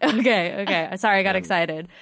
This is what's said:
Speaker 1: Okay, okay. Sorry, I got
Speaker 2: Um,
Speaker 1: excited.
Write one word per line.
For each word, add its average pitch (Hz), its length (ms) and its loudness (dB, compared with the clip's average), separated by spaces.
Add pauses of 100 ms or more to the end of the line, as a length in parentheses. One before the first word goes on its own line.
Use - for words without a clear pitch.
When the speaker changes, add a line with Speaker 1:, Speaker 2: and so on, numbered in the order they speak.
Speaker 1:
Okay, 220 600 2
okay. 185 340 -2
Sorry, 202 240 2
I - 20 0
got 190 140 2
Speaker 2:
Um, 185 40 0
Speaker 1:
excited. 170 460 -2 (160)